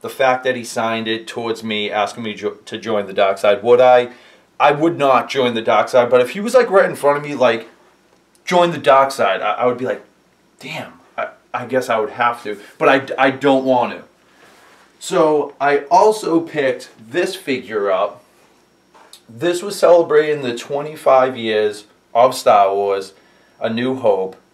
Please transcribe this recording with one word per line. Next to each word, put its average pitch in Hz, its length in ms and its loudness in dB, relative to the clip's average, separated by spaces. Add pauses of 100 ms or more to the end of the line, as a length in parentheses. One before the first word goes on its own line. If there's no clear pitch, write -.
The 113 80 -12
fact 127 360 0
that 127 120 -2
he 117 80 -10
signed 113 420 -4
it 110 200 -6
towards 113 360 -8
me, 104 280 -6
asking 104 340 -4
me 107 80 -8
jo-, 98 320 -8
to 110 140 -12
join 104 280 -4
the 95 60 -14
dark 98 240 0
side. 101 260 0
Would 120 200 4
I? 123 300 4 (460)
I 143 140 4
would 151 240 -2
not 131 320 2
join 123 240 -2
the 113 80 -4
dark 113 300 0
side, 123 180 2
but 123 140 4
if 123 80 -2
he 196 100 -10
was, 233 140 -6
like, 233 160 4
right 185 180 4
in 151 80 -8
front 143 220 0
of 147 40 -8
me, 147 120 -10
like, 120 340 0 (800)
"Join 175 240 2
the 156 80 -8
dark 135 320 4
side," 98 320 -2
I, 104 100 -2
I 123 140 -2
would 123 100 0
be 127 80 -8
like, 107 180 -6 (560)
"Damn, 151 360 -14 (240)
I, 113 100 -6 (240)
I 120 140 -8
guess 123 240 -2
I 113 100 0
would 104 100 -4
have 120 340 -2
to," 104 140 -10 (200)
but 123 100 4
I, 135 380 0
I 135 40 2
don't 135 360 0
want 120 260 0
to. - 100 -14 (960)
So 151 600 0
I 143 200 2 (100)
also 175 500 2
picked 135 480 -4 (100)
this 120 380 -6
figure 107 540 -4
up. - 340 -2 (1040)
This 175 340 -4
was 202 160 -10
celebrating 151 640 4
the 120 160 -6
twenty-five 139 800 0
years 107 480 -2 (300)
of 120 200 4
Star 101 400 2
Wars, 98 380 -4 (480)
A 113 80 -4
New 127 280 -4
Hope 95 400 -2 (180)